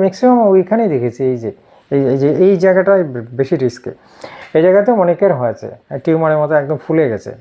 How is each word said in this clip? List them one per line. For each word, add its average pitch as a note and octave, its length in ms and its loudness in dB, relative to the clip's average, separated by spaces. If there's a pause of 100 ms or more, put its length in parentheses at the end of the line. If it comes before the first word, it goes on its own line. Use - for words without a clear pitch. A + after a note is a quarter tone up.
ম্যাক্সিমাম B3 340 2 (160)
ওইখানেই G3 420 0
দেখেছি, A#2+ 260 -4 (100)
এই B2 120 -4
যে, G#2+ 80 -6 (440)
এই, C#3 60 2 (120)
এই C#3 80 0
যে C#3+ 80 2 (160)
এই G3 80 4 (100)
জায়গাটায় F#3+ 400 2 (100)
বে-, A#2 140 -10 (120)
বেশি C3+ 240 -2
রিস্কে, A#2+ 280 -4 (640)
এই D#3 80 2
জায়গাতেও G3+ 380 4
অনেকের F3 360 0
হয়েছে, A#2 280 -4 (360)
টিউমারের D#3+ 380 0
মতো D3+ 200 -2
একদম C#3+ 240 -4
ফুলে D#3+ 260 0
গেছে G#2+ 300 -8